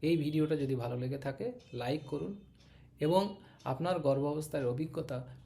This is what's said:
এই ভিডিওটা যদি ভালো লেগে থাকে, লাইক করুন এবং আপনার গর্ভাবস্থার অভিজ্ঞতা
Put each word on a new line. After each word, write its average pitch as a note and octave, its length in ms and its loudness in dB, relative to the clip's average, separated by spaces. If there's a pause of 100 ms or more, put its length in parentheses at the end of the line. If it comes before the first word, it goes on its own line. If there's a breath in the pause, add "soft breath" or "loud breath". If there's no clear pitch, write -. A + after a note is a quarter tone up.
এই E3 140 4
ভিডিওটা D3+ 400 2
যদি C3+ 180 0
ভালো B2 240 -2
লেগে C3 200 -2
থাকে, C#3 340 -4 (200)
লাইক B2+ 360 -2
করুন E3 240 -4 (680 loud breath)
এবং F#3+ 360 4 (280 loud breath)
আপনার E3 340 0
গর্ভাবস্থার D3 680 2
অভিজ্ঞতা C#3 640 -2 (180 loud breath)